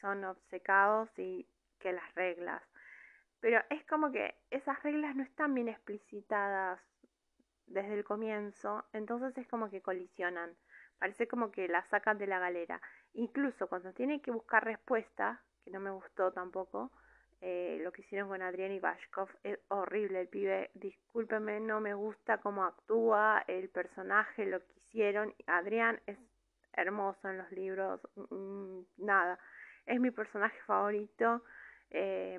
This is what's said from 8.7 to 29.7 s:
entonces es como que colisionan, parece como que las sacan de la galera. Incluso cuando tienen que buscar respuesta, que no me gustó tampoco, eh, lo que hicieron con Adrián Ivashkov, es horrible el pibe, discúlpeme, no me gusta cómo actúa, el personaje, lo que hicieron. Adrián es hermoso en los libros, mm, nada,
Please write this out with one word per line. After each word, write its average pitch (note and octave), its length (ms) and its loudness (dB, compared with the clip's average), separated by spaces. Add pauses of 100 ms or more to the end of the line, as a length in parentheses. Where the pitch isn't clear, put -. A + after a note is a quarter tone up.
entonces A#3+ 460 -4
es B3 100 -10
como A3 220 -4
que F#3+ 100 -8
colisionan, F3+ 720 -4 (440)
parece G#3 280 -2
como A#3 240 0
que F#3+ 180 -2
las F3 200 0
sacan G#3+ 300 2
de G3+ 80 -4
la F#3+ 120 0
galera. F3 420 -2 (340)
Incluso A#3+ 520 -2
cuando F#3 260 -6
tienen C#4+ 280 -2
que - 100 -4
buscar A3+ 340 4
respuesta, A3 760 -2 (220)
que - 60 -18
no F#3+ 100 -8
me G3 100 -6
gustó F#3+ 420 0
tampoco, F#3 600 -6 (520)
eh, F3+ 380 -4
lo F3 80 -6
que G3 120 -14
hicieron G3+ 260 -6
con F#3+ 120 -6
Adrián F#3 300 -4
Ivashkov, F#3+ 580 -2 (140)
es G3+ 240 -4
horrible G3 540 0
el F3+ 80 -4
pibe, F#3+ 460 0
discúlpeme, G#3+ 840 -4
no A3 220 0
me G#3 120 -2
gusta G#3 460 -2
cómo G3+ 240 -2
actúa, G#3+ 840 4
el F#3 200 -4
personaje, G3 800 0
lo F#3 140 0
que - 160 -18
hicieron. G#3 580 0 (140)
Adrián A3 580 4
es G3+ 100 -8 (560)
hermoso G3 560 -2
en F#3+ 100 -4
los F3+ 120 -12
libros, F#3+ 500 -4 (140)
mm, G3 680 -10 (160)
nada, F#3 420 2 (460)